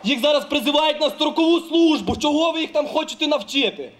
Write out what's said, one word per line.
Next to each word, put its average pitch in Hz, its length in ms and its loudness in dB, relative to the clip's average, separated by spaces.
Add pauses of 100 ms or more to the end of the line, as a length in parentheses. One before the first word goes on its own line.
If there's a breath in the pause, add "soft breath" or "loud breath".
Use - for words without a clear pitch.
їх 247 160 0
зараз 285 260 0
призивають 294 560 0
на 294 80 2
строкову 330 500 2
службу. 311 560 2
Чого 302 360 0
ви 320 100 -4
їх 311 100 -6
там 294 160 0
хочете 311 400 -4
навчити? 233 720 -2